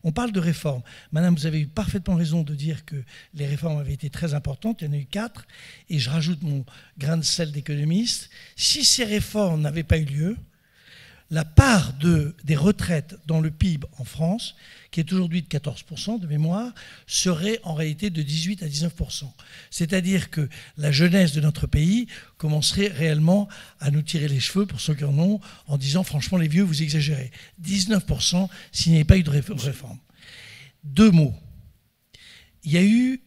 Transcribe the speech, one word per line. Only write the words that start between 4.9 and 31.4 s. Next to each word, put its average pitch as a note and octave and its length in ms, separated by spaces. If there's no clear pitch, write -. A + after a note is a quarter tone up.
a D3 40
eu C#3 80
quatre. - 400
Et E3+ 80
je B2 120
rajoute D#3 340
mon C#3+ 200
grain D3+ 180
de D#3 60
sel D#3 280
d'économiste. D3+ 760
Si - 300
ces - 200
réformes G#3 560
n'avaient D3+ 220
pas E3 140
eu D#3+ 80
lieu, D#3 320
la D#3 120
part F#3 480
de, D3+ 500
des D3+ 140
retraites E3+ 580
dans D#3+ 140
le D#3 120
pib D#3 340
en C3 60
France, E3 500
qui - 80
est E3 140
aujourd'hui F3+ 280
de - 60
quatorze C#3 340
pour - 160
cent A3 200
de F3+ 100
mémoire, E3+ 460
serait F#3 560
en E3+ 100
réalité D#3 360
de D#3+ 120
dix-huit D#3+ 420
à D#3+ 40
dix-neuf D3+ 260
pour - 200
cent. C3+ 200
C'est-à-dire F3+ 600
que D3 200
la D3+ 160
jeunesse E3+ 400
de D3 80
notre D3+ 280
pays G3 400
commencerait D#3 520
réellement D#3+ 580
à C#3+ 120
nous D3+ 100
tirer D3+ 260
les C#3 140
cheveux, G3 240
pour E3 160
ceux D#3 120
qui C#3+ 120
en C#3 120
ont, G3 220
en C#3+ 100
disant « C#3 260
Franchement, D3+ 340
les D#3+ 120
vieux, E3+ 140
vous D#3+ 200
exagérez. » D3 480
Dix-neuf F#3+ 460
pour C#3+ 180
cent F3+ 260
s'il - 180
n'y D#3+ 60
avait D3+ 80
pas F#3+ 120
eu F#3 60
de D3+ 60
réf-, C#3+ 280
réforme. B2 420
Deux E3 280
mots. D3+ 220